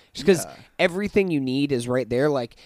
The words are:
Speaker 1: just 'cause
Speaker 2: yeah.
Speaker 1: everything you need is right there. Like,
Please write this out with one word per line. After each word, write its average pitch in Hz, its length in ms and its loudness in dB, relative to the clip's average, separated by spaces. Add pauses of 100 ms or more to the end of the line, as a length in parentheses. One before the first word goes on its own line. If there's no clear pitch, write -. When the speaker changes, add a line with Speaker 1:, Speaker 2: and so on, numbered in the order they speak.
(140)
Speaker 1:
just 139 120 -12
'cause 175 200 4
Speaker 2:
yeah. 73 100 -16 (240)
Speaker 1:
everything 190 500 0
you 151 100 0
need 135 320 0
is 120 160 -2
right 123 220 -2
there. 131 200 2
Like, 123 260 -4 (100)